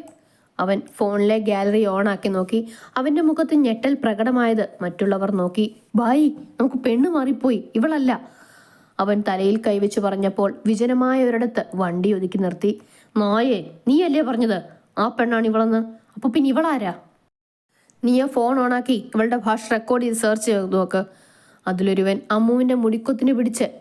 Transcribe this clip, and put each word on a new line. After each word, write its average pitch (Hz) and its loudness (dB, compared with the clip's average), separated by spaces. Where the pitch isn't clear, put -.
അവൻ 196 0
ഫോണിലെ 208 2
ഗാലറി 202 2
ഓൺ 196 0
ആക്കി 196 -4
നോക്കി. 185 0
അവൻ്റെ 294 0
മുഖത്ത് 320 0
ഞെട്ടൽ 233 0
പ്രകടമായത് 226 0
മറ്റുള്ളവർ 196 -2
നോക്കി. 180 0
"ഭായ്, 254 2
നമുക്ക് 262 0
പെണ്ണ് 254 2
മാറിപ്പോയി, 262 0
ഇവളല്ല." 277 0
അവൻ 202 2
തലയിൽ 196 2
കൈവച്ച് 202 0
പറഞ്ഞപ്പോൾ 196 0
വിജനമായ 254 2
ഒരിടത്ത് 233 -2
വണ്ടി 180 0
ഒതുക്കി 185 -4
നിർത്തി. 180 -2
"നായേ, 214 0
നീയല്ലേ 302 2
പറഞ്ഞത് 226 0
ആ 208 0
പെണ്ണാണ് 233 0
ഇവളെന്ന്? 226 2
അപ്പൊ 247 -2
പിന്നെ 269 2
ഇവളാരാ?" 262 0
"നീ 247 4
ആ 277 -2
ഫോൺ 240 2
ഓണാക്കി 247 0
ഇവളുടെ 233 2
ഭാഷ 220 0
റെക്കോർഡ് 240 0
ചെയ്ത് 226 -2
സെർച്ച് 220 0
ചെയ്ത് 196 0
നോക്ക്." 190 0
അതിലൊരുവൻ 190 0
അമ്മുവിൻ്റെ 240 2
മുടിക്കൊത്തിന് 233 0
പിടിച്ച് 226 0